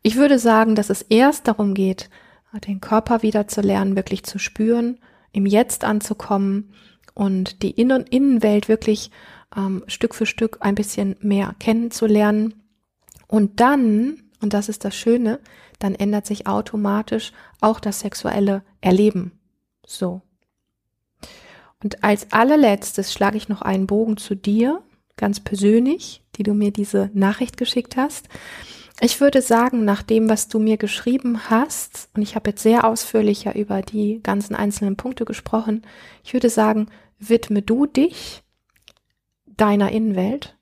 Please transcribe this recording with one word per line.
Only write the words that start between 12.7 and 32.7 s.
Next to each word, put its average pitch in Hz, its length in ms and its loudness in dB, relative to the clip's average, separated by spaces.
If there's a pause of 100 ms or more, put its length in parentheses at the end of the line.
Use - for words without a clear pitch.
Und 202 320 0
dann, 247 640 2 (180)
und 208 120 -2
das 202 160 -2
ist - 160 -10
das 196 100 -6
Schöne, 233 440 0 (400)
dann 196 160 -2
ändert 202 300 -2
sich 202 220 -6
automatisch 208 840 -4 (260)
auch 220 200 0
das 202 220 -6
sexuelle 196 600 -2 (180)
Erleben. 185 580 2 (460)
So. 185 360 -8 (1600)
Und - 200 -6
als 208 280 0
allerletztes 226 800 2
schlage 202 260 0
ich - 120 -8
noch 202 120 -4
einen 190 260 -2
Bogen 214 300 0
zu - 180 -6
dir, 226 460 0 (360)
ganz 202 220 -2
persönlich, 226 840 0 (120)
die 208 80 -6
du 208 100 0
mir 208 180 2
diese 202 420 -2
Nachricht 208 440 0
geschickt 240 400 -4
hast. 285 320 -4 (720)
Ich - 180 0
würde 277 220 6
sagen, 240 440 2
nach 202 180 0
dem, 220 260 2
was 214 180 0
du 226 120 -2
mir 214 180 2
geschrieben 240 720 -2
hast, - 640 -2
und 214 80 -2
ich 208 140 -6
habe 214 160 -2
jetzt 202 120 -10
sehr 226 220 6